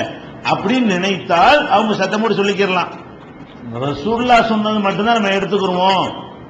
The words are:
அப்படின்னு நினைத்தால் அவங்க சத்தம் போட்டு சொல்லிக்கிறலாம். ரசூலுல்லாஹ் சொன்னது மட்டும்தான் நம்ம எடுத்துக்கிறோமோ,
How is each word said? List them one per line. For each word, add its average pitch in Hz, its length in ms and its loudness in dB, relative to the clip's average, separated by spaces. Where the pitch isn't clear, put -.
அப்படின்னு 202 420 0
நினைத்தால் 185 840 2
அவங்க 214 240 2
சத்தம் 190 280 -2
போட்டு 202 220 0
சொல்லிக்கிறலாம். 185 480 0
ரசூலுல்லாஹ் 226 760 2
சொன்னது 214 320 0
மட்டும்தான் 208 420 0
நம்ம 196 140 0
எடுத்துக்கிறோமோ, 185 760 0